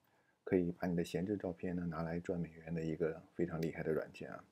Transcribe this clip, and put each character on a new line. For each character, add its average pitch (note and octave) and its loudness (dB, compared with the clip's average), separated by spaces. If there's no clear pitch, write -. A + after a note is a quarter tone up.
可 - 4
以 F2 6
把 F#2 -2
你 F2 2
的 E2+ 4
闲 F2 0
置 G#2 2
照 F#2+ -2
片 F2+ -2
呢， F2+ -2
拿 E2 -2
来 E2 0
赚 F2 -2
美 D#2+ -2
元 E2 -8
的 E2 0
一 D#2+ 0
个 E2 0
非 F2 2
常 E2 -2
厉 E2 2
害 D#2+ -4
的 D#2+ 2
软 - 0
件 C#2 -10
啊 - -12